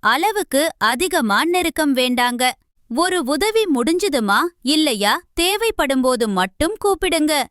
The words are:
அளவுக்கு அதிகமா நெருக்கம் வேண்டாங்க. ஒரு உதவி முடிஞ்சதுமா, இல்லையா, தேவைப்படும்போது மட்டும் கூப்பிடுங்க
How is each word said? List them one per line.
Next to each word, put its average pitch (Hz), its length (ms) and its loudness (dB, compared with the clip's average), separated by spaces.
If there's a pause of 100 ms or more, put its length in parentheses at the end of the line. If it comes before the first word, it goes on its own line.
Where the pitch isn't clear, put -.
அளவுக்கு 302 600 0 (160)
அதிகமா 247 640 0
நெருக்கம் 330 520 0
வேண்டாங்க. 247 540 0 (400)
ஒரு 349 340 0
உதவி 415 400 0 (100)
முடிஞ்சதுமா, 247 680 0 (220)
இல்லையா, 254 500 0 (280)
தேவைப்படும்போது 277 880 0
மட்டும் 196 480 -2
கூப்பிடுங்க 330 580 0 (160)